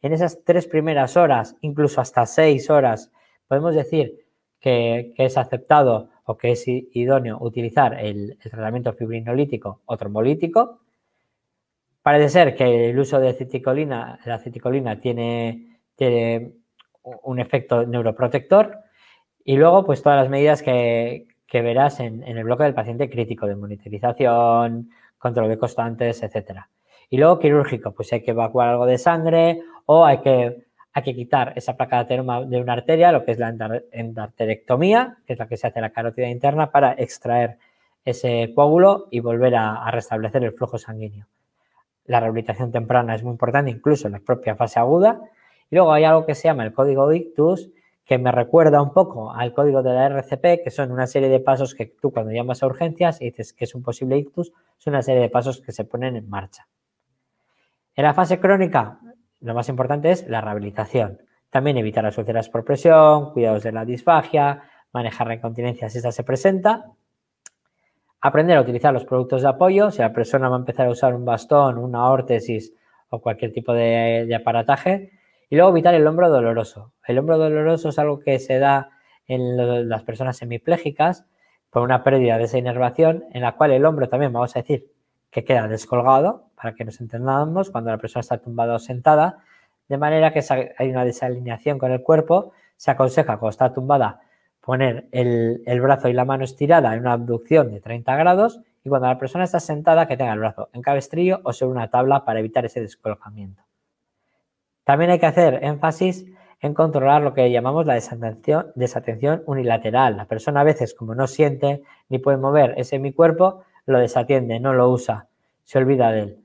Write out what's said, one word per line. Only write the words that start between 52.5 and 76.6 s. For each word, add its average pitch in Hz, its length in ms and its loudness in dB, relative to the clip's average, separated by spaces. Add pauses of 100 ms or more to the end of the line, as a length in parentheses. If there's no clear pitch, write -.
a 135 40 0
urgencias 165 540 -2
y 127 40 -10
dices - 280 -12
que - 120 -8
es - 100 -16
un 123 80 -12
posible 131 340 -4
ictus, 170 360 -6 (240)
son 147 160 -6
una 135 80 0
serie 127 200 2
de 117 80 0
pasos 127 320 -4
que - 100 -18
se 107 140 -10
ponen 123 300 -8
en 107 140 -12
marcha. 98 380 -14 (1300)
En 139 80 0
la 151 100 4
fase 180 260 0
crónica, 185 600 0 (420)
lo 117 120 -8
más 117 160 -4
importante 143 420 0
es - 160 -2
la 113 140 -6
rehabilitación. 104 800 -6 (280)
También 135 280 0
evitar 107 260 -2
las 107 140 -4
úlceras 113 320 -4
por 117 160 -6
presión, 151 680 6
cuidados 110 300 0
de 113 80 -6
la 110 140 -8
disfagia, 143 760 0 (280)
manejar 117 360 -6
la 117 80 -6
incontinencia 117 540 -8
si 117 80 -10
esta 120 140 -6
se 120 120 -10
presenta. 190 680 0 (1300)
Aprender 151 360 4
a 135 40 6
utilizar 120 320 0
los 123 100 -2
productos 127 380 -2
de 139 80 2
apoyo. 190 420 2
Si - 80 -10
la 113 140 0
persona 131 340 0
va 127 80 0
a 123 40 -2
empezar 123 280 -2
a 123 40 0
usar 123 220 0
un 123 120 -8
bastón, 127 520 2
una 123 320 -2
órtesis 123 640 -2 (360)
o 117 100 -8
cualquier 110 320 -6
tipo 120 220 -4
de, 117 540 0
de 117 80 -2
aparataje. 135 760 -2 (380)
Y 143 80 2
luego 185 140 8
evitar 175 220 4
el 156 140 6
hombro 170 220 2
doloroso. 117 640 -2 (120)